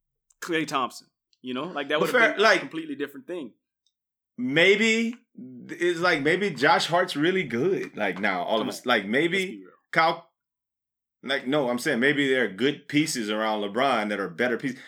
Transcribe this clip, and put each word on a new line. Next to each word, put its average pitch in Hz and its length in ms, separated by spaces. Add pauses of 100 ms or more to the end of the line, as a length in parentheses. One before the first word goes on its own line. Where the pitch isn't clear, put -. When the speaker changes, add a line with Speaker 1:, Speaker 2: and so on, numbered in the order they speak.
(400)
Speaker 1:
Klay 160 280
Thompson. 135 400 (340)
You 127 140
know, 135 100
like, 143 240
that 151 100
Speaker 2:
But - 20
Speaker 1:
would 180 120
have 233 80
Speaker 2:
fair, 220 120
Speaker 1:
been 185 60
a 202 40
Speaker 2:
like, 202 160
Speaker 1:
completely 147 360
different 139 320
thing. 147 260 (840)
Speaker 2:
maybe 202 800 (540)
it's 170 300
like, 170 240
maybe 185 260
Josh 156 380
Hart's 180 280
really 175 280
good. 120 520
Like, 95 240
now, 95 240
all 110 160
Speaker 1:
Come 101 100
Speaker 2:
of 101 40
us, - 80
Speaker 1:
on. - 40
Speaker 2:
like, 120 180
Speaker 1:
Let's 101 80
Speaker 2:
maybe 170 340
Speaker 1:
be 113 140
real. 92 80 (240)
Speaker 2:
Kyle 165 360 (1000)
like, 135 200
no, 135 220
I'm 123 100
saying 131 200
maybe 139 300
there 131 160
are - 20
good 123 400
pieces 139 420
around 107 320
LeBron 107 480
that 101 100
are 92 100
better 113 280
pieces. 127 300